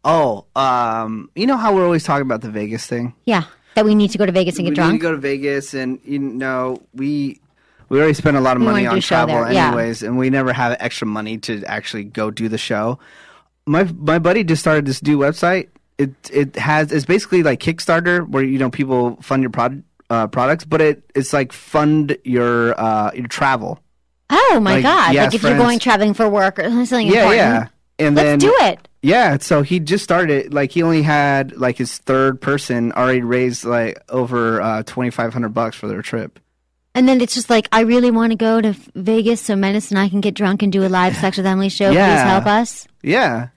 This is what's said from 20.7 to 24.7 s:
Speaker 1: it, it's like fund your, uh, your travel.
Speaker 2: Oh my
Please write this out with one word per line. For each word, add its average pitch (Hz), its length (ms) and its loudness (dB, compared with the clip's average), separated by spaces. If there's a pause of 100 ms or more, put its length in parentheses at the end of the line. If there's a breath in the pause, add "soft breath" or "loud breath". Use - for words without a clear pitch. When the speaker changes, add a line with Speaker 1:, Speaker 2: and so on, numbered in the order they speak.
Speaker 1:
it, 151 240 2 (120)
it's 135 180 -2
like 135 180 -2
fund 151 720 0
your, 120 560 0
uh, 107 340 -2
your 123 140 -10
travel. 135 520 -4 (500)
Speaker 2:
Oh 392 320 4
my 190 140 2